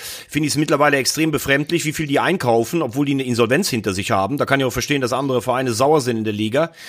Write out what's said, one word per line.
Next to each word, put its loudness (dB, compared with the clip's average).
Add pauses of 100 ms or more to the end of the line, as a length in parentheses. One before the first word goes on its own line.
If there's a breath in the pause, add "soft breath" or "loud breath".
(280 loud breath)
finde -2
ich -4
es -4
mittlerweile 2
extrem 0
befremdlich, 0
wie -2
viel -4
die 0
einkaufen, 2
obwohl -2
die 0
eine 0
Insolvenz 2
hinter -2
sich -4
haben. 0
Da 0
kann 2
ich 0
auch -2
verstehen, -2
dass -2
andere 0
Vereine -2
sauer 4
sind -2
in -4
der -2
Liga. -2 (160 loud breath)